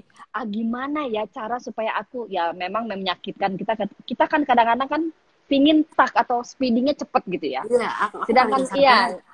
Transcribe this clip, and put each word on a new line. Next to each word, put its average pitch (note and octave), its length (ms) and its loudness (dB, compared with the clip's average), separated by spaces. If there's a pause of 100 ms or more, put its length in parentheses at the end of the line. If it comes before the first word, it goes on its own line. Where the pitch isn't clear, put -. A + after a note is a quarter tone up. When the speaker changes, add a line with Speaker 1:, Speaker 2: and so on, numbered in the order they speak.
(300)
Speaker 1:
"Ah, A3+ 160 -8
gimana B3 640 -4
ya G#3+ 160 -2
cara A#3 320 -6
supaya A3 400 -4
aku," A3 320 -10
ya E3+ 240 -2
memang F#3+ 320 -6
menyakitkan F#3+ 720 -6
kita, G3 160 -4 (320)
kita B3+ 240 0
kan D4+ 160 0
kadang-kadang A#3+ 420 2
kan D4+ 140 -2 (480)
pingin D4+ 400 6
tak C4+ 240 2
atau A#3+ 320 0
speedingnya B3+ 480 0
cepet - 280 -2 (120)
gitu D#3+ 160 -4
ya. B2+ 160 -4
Speaker 2:
Iya, A3+ 220 0 (180)
aku, - 160 -6
aku - 80 -6
Speaker 1:
Sedangkan, C4 320 4
Speaker 2:
paling C4 80 -4
sabar. C#4+ 80 -4
Speaker 1:
iya. C4 200 6 (360)